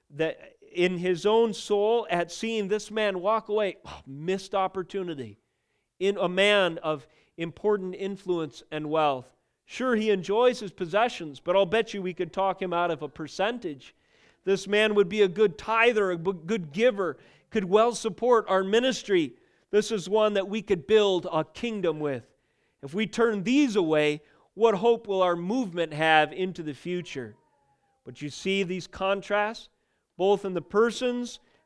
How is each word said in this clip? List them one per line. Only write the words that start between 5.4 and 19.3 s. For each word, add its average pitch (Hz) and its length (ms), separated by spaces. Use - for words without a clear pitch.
In 196 160
a 180 120
man 190 500
of 156 280
important 185 580
influence 185 800
and 151 180
wealth. 147 460
Sure, 247 300
he 214 140
enjoys 208 500
his 202 120
possessions, 180 680
but 180 160
I'll 196 100
bet 220 280
you 196 80
we 180 120
could 175 180
talk 190 280
him 185 120
out 175 180
of 147 120
a 147 60
percentage. 175 840
This 190 240
man 214 260
would 202 140
be 208 140
a 196 60
good 190 280
tither, 220 540
a 175 80
b-, 175 140
good 170 280
giver, 196 440
could 214 140
well 214 300
support 226 540
our 190 140
ministry. 196 680